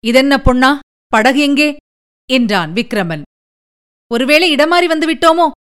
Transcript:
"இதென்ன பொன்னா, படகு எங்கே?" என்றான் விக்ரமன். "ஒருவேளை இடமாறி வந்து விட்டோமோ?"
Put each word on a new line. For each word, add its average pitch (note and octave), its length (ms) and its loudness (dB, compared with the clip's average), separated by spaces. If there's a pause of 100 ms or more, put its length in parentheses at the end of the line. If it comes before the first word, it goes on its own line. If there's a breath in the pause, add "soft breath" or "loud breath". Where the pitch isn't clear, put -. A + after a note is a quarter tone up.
"இதென்ன C4 360 2
பொன்னா, C4 380 2 (280)
படகு B3 320 0
எங்கே?" D4 380 0 (540)
என்றான் G3+ 420 -2
விக்ரமன். F#3 500 -4 (880)
"ஒருவேளை D4 440 0
இடமாறி E4+ 320 2
வந்து D#4+ 280 -2
விட்டோமோ?" E4 360 2 (120)